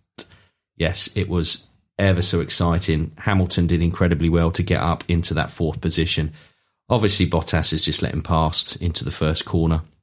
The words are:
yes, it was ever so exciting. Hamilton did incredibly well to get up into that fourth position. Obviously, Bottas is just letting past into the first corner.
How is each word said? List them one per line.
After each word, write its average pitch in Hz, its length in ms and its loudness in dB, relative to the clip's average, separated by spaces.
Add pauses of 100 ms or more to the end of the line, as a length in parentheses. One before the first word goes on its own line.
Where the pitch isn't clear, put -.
(760)
yes, 85 380 -2
it 98 120 0
was 82 380 -2 (340)
ever 95 220 4
so 90 180 0
exciting. 80 800 0
Hamilton 90 500 0
did 82 140 2
incredibly 85 480 2
well 82 220 2
to 90 120 -2
get 87 180 -2
up 80 280 -2
into 85 260 0
that 78 160 -4
fourth 78 300 -4
position. 80 500 0 (560)
Obviously, 104 420 2
Bottas 80 440 0
is 78 120 0
just 76 160 0
letting - 220 -4
past 80 540 0
into 87 260 -2
the - 80 -6
first 80 340 0
corner. 82 360 2 (220)